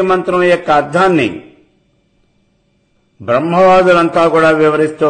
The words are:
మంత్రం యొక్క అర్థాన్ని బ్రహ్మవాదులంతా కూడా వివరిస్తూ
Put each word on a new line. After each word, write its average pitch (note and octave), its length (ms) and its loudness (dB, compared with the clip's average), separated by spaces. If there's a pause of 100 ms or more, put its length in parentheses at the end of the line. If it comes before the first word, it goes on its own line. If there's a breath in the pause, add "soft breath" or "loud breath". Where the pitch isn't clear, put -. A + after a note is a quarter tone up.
మంత్రం F3+ 420 -2
యొక్క F3 260 0
అర్థాన్ని D3+ 580 0 (1900)
బ్రహ్మవాదులంతా E3+ 1080 0
కూడా D#3+ 260 2
వివరిస్తూ D#3 560 0